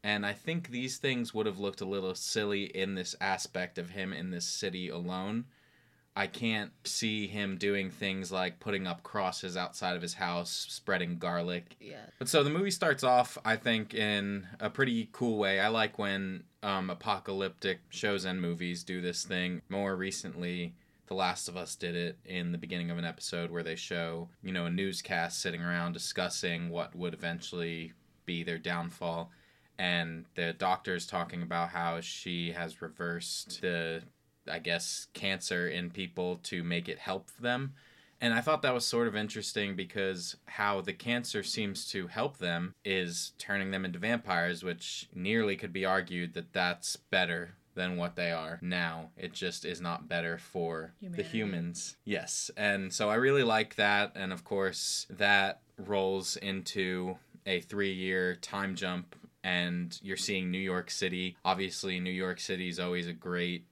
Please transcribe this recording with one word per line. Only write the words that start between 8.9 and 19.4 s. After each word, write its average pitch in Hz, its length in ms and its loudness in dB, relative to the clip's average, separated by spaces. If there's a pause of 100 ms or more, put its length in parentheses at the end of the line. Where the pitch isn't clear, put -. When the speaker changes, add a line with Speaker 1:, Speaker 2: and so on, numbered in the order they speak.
Speaker 1:
crosses 92 520 -2
outside 90 400 -2
of 85 60 -4
his 87 140 -4
house, 87 520 -2
spreading 90 500 0
garlic. 87 600 -2
Speaker 2:
Yeah. 107 280 -14 (100)
Speaker 1:
But 123 100 -4
so 151 160 8
the 143 60 6
movie 190 220 2
starts 156 340 2
off, 123 400 8
I 113 100 6
think, 110 380 2
in 101 540 2 (120)
a 107 100 0
pretty 117 440 2
cool 117 240 2
way. 98 240 6
I 107 80 6
like 110 280 4
when, 98 460 0 (180)
um, 95 280 2
apocalyptic 95 920 0 (100)
shows 98 360 0
and 92 160 0
movies 87 420 -2
do 90 160 -4
this 87 240 -2
thing. 90 460 0